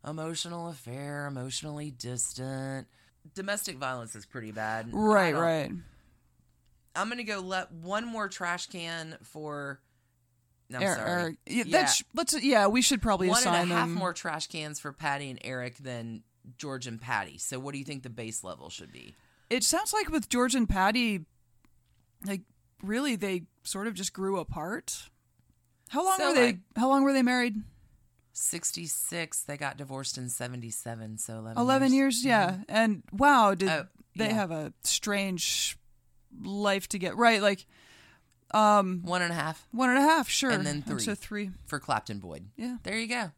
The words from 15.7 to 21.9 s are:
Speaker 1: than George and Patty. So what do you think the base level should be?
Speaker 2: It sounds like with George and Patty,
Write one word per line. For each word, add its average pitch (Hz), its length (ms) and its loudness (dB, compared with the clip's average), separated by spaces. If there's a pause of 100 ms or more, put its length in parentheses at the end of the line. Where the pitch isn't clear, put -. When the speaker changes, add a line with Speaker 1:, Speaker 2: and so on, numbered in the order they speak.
Speaker 1:
than 117 460 -10 (340)
George 131 300 -8
and 113 120 -10
Patty. 101 380 -4
So 127 220 -6
what 139 140 -8
do 139 40 -8
you 135 80 -8
think 135 180 -10
the 127 60 -12
base 113 340 -8
level 78 260 -12
should - 220 -14
be? - 240 -20 (340)
Speaker 2:
It 247 140 2
sounds 392 300 2
like 427 160 0
with 311 180 -2
George 247 280 2
and 233 120 4
Patty, 202 580 2 (1000)